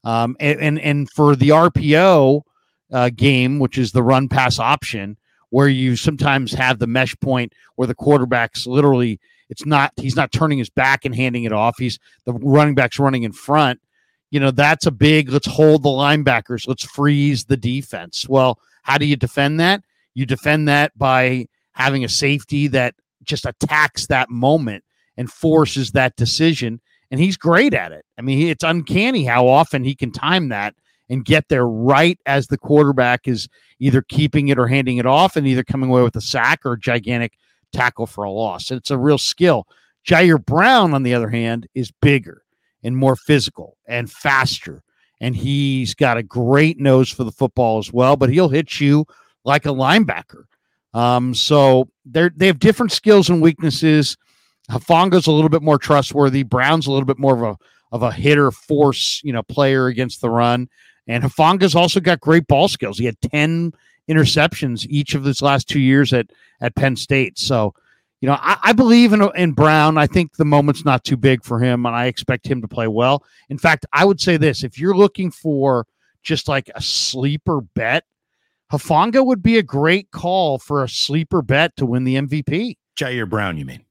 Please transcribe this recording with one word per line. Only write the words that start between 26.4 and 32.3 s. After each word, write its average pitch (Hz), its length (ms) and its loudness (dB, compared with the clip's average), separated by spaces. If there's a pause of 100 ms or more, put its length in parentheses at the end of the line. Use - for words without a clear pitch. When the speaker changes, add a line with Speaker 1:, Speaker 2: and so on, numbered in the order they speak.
Speaker 1:
And 131 80 -6
he's 180 200 0
great 190 340 2
at 90 200 -6
it. 78 120 -20 (140)
I 110 40 -14
mean, 135 140 -2
he, 165 140 0
it's 156 140 -6
uncanny 175 600 -2
how 123 240 2
often 139 340 2
he 135 120 -4
can 123 180 -8
time 160 380 -2
that 104 240 -8 (340)
and 127 160 -6
get 151 240 2
there 127 180 2
right 135 600 2
as 139 220 -2